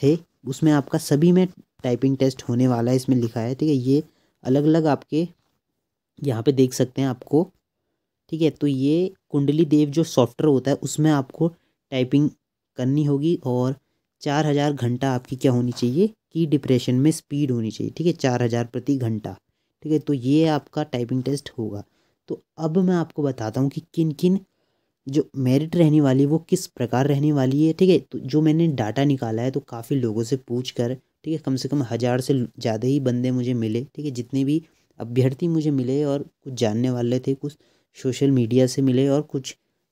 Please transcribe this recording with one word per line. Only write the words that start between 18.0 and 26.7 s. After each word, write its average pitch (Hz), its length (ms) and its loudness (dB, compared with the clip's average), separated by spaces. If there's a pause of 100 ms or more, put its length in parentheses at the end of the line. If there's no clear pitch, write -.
है, 170 60 2
चार 123 300 0
हज़ार 117 220 0
प्रति 127 320 -4
घंटा। 110 400 -6 (460)
ठीक 151 100 -6
है, 151 60 2
तो 147 140 -4
ये 143 360 2
आपका 151 340 -4
टाइपिंग 127 400 -4
टेस्ट 139 360 -6
होगा। 104 260 -8 (440)
तो - 140 -10 (160)
अब 160 200 -2
मैं 185 160 2
आपको 160 280 -2
बताता 127 380 -4
हूँ 139 100 0
कि - 120 -8 (120)
किन 160 180 0
किन 180 260 0 (680)
जो 143 300 -2
मेरिट 139 400 0
रहने 156 240 6
वाली 135 220 4
है 143 40 4
वो 156 120 2
किस - 280 -4
प्रकार 123 400 -2